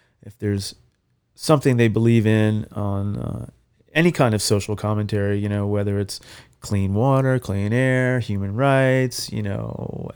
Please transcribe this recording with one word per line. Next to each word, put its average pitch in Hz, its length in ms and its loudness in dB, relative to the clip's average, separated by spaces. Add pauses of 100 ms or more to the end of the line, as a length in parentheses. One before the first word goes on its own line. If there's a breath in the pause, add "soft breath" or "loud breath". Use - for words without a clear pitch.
(220)
if 110 160 -20
there's 101 360 -4 (600)
something 139 420 2
they 117 120 4
believe 113 380 4
in 107 460 2
on, 101 440 -4
uh, - 300 -8 (480)
any 165 180 4
kind 120 220 4
of 101 80 0
social 104 340 0
commentary, 104 640 -2
you 104 100 -2
know, 101 180 -2
whether 101 320 -2
it's - 220 -6 (400 soft breath)
clean 98 340 -2
water, 131 440 2
clean 101 340 -2
air, 127 480 2
human 98 340 -4
rights, 131 800 0
you 110 100 -4
know, - 720 -6